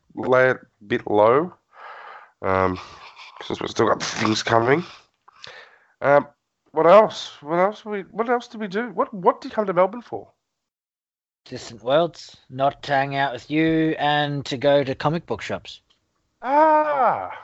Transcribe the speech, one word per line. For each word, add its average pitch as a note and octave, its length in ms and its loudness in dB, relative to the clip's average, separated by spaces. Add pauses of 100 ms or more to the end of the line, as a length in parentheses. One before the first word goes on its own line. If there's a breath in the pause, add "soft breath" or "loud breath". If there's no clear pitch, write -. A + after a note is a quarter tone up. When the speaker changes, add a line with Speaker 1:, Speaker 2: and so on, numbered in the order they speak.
(140)
Speaker 1:
lay B2+ 360 4
it A#2+ 60 0 (240)
a - 40 -20
bit A#2 260 -4
low, A#2+ 420 4 (920 loud breath)
um, F#2+ 360 0 (680 loud breath)
since - 160 -8
we've - 80 -6
still A2 200 0
got - 140 -2
things A2 400 -4
coming. A#2+ 420 2 (1160 loud breath)
Um, C#3 280 4 (420)
what D#3 160 0
else? F#3+ 560 4
What D3+ 160 -4
else G3+ 260 -2
we, G#3 180 -8
what F#3+ 280 -6
else A#3+ 180 -2
did A3 120 -14
we G#3+ 80 -8
do? G#3+ 240 -6
What, G#3+ 200 -4
what A3 280 0
did C4+ 100 -16
you - 40 -20
come G#3+ 120 -2
to F#3+ 80 -4
Melbourne F#3+ 260 0
for? G#2+ 280 -14 (1160)
Speaker 2:
Distant A#2 380 -16
Worlds, D#3 540 -2 (120)
not C3+ 360 -4
to C#3 80 -4
hang C#3 240 -2
out C#3 160 -2
with A#2+ 180 -12
you, D#3+ 480 0
and D3 480 -2
to C#3+ 100 -8
go C#3+ 280 2
to C3 100 -6
comic D#3 320 -4
book A2 160 -8
shops. - 380 -12 (640)
Speaker 1:
Ah, C#4 880 2 (140 loud breath)